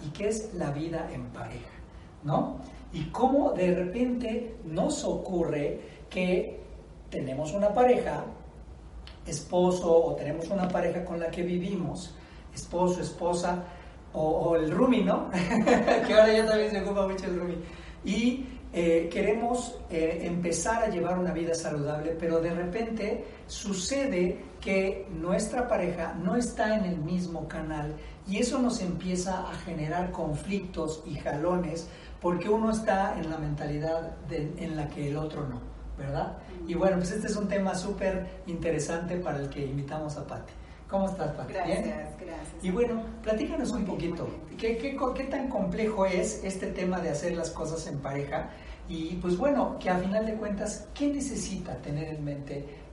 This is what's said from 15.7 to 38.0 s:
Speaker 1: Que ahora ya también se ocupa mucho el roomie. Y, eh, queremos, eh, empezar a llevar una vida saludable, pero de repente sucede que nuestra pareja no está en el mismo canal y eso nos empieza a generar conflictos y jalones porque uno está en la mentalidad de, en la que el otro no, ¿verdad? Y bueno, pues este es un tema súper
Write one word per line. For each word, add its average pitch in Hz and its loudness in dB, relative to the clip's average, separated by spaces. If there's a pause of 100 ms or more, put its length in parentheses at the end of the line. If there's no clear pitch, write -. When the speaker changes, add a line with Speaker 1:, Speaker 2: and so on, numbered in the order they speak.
Speaker 1:
Que 208 4
ahora 220 12
ya 220 6
también 214 4
se 202 0
ocupa 202 2
mucho 185 -2
el 180 0
roomie. 175 -2 (460)
Y, 233 2 (260)
eh, 170 4
queremos, 233 0 (120)
eh, 160 0
empezar 175 2
a 214 4
llevar 180 0
una 180 2
vida 165 0
saludable, 151 -2
pero 165 2
de 170 0
repente 220 -2 (220)
sucede 180 0 (220)
que 190 0
nuestra 202 0
pareja 175 0
no 180 0
está 220 2
en 190 2
el 175 0
mismo 165 -2
canal 151 -4 (320)
y 196 0
eso 247 2
nos 247 2
empieza 185 -2
a - -8
generar 151 -2
conflictos 160 -2
y 156 -6
jalones 165 0 (320)
porque 185 2
uno 220 6
está 190 2
en 160 -2
la 156 -4
mentalidad 151 -2 (120)
de, 151 -2
en 156 -4
la 147 -2
que 143 -4
el 147 0
otro 147 -4
no, 120 -6 (360)
¿verdad? 139 -2 (300)
Y 170 -2
bueno, 180 6
pues 180 0
este 214 -2
es 208 0
un 202 0
tema 190 2
súper 190 -2